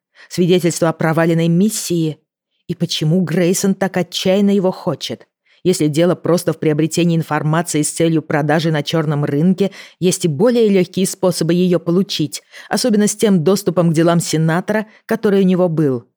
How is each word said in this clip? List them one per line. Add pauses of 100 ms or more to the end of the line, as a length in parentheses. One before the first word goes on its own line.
(300)
Свидетельство
о
проваленной
миссии? (480)
И
почему
Грейсон
так
отчаянно
его
хочет? (360)
Если
дело
просто
в
приобретении
информации
с
целью
продажи
на
черном
рынке, (300)
есть
и
более
легкие
способы
ее
получить, (260)
особенно
с
тем
доступом
к
делам
сенатора, (200)
который
у
него
был. (120)